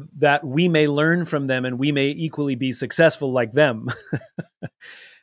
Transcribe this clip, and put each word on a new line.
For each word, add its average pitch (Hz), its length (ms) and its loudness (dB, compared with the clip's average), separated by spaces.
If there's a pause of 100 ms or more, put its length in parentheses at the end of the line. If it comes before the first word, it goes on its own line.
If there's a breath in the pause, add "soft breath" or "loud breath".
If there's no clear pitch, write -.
(180)
that 143 260 2
we 151 240 0
may 156 180 4
learn 160 380 2
from 143 240 -4
them 127 160 0
and 127 140 -4
we 139 140 0
may 139 160 0
equally 147 460 -4
be 131 180 -2
successful 143 600 2
like 120 200 0
them. 123 400 0
<laughs> - 60 -12 (1200 loud breath)